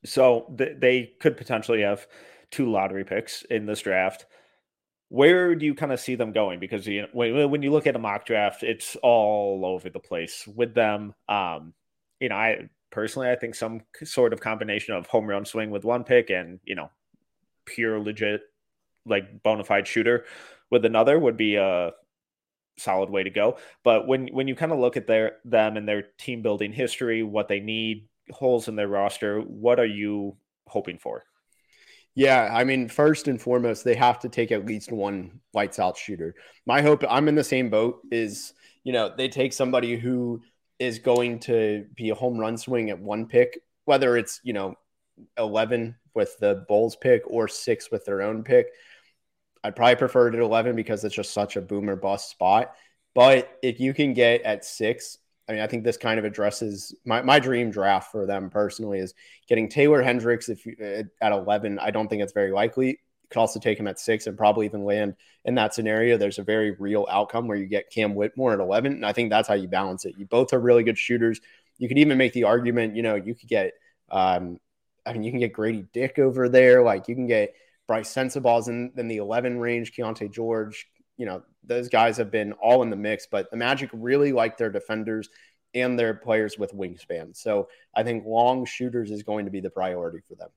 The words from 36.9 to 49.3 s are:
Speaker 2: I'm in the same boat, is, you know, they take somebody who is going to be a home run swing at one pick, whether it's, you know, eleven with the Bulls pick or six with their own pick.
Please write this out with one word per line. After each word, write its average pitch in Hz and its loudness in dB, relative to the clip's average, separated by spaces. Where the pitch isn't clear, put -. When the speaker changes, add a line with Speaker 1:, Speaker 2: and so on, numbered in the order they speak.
Speaker 2:
I'm 143 2
in 151 4
the 147 2
same 127 -2
boat, 113 2
is, 110 -6
you 127 -4
know, 107 -2
they 131 -2
take 131 -2
somebody 123 0
who 120 -4
is 117 -4
going 120 2
to 107 0
be 110 -6
a 104 -2
home 123 -4
run 110 -4
swing 117 -4
at 90 -8
one 104 -6
pick, 123 2
whether 135 4
it's, 117 -2
you 120 -6
know, 95 -6
eleven 113 -2
with 101 -2
the 101 0
Bulls 110 2
pick 123 4
or 110 -2
six - -6
with 107 -6
their 98 -2
own 110 -4
pick. 123 4